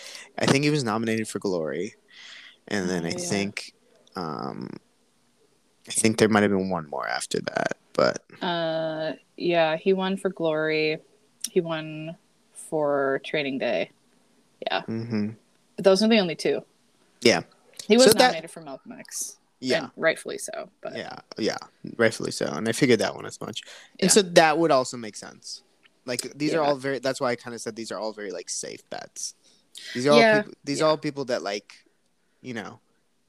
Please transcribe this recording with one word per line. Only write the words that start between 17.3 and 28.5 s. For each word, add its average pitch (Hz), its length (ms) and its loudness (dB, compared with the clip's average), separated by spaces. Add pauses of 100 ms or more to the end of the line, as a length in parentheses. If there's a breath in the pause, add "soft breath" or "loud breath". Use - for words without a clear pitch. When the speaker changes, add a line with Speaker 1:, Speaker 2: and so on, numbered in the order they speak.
Speaker 2:
He 214 100 6
was 254 100 8
Speaker 1:
So - 80 10
that 214 40 -2 (100)
Speaker 2:
nominated 160 220 -4
for 175 120 -16
Malcolm 139 300 -16
X. - 460 -12 (220)
Speaker 1:
Yeah. 127 240 0
Speaker 2:
And - 120 -14
rightfully - 420 -2
so. - 320 -12 (120)
But - 140 -10
Speaker 1:
Yeah, - 220 -10 (200)
yeah, 110 180 -2 (400)
rightfully 113 360 0
so. - 140 -4
And 80 220 -4
I 113 40 0
figured 120 260 4
that 92 160 0
one - 120 -14
as - 140 -14
much. 107 220 -10 (380 loud breath)
And 196 80 2
Speaker 2:
Yeah. - 40 6
Speaker 1:
so 214 100 8
that 170 360 6
would 165 140 4
also 131 240 2
make 110 200 -12
sense. - 460 -16 (420)
Like, 123 320 -6
these 147 160 -2
are 160 100 2
Speaker 2:
Yeah. 143 60 2
Speaker 1:
all 143 80 2
very, 135 220 -4
that's 127 220 -2
why 131 100 0
I 123 60 0
kinda 117 220 -12
said 113 180 -8
these 113 160 -8
are 95 60 -4
all 107 140 -4
very, 104 200 -8
like, 87 180 -10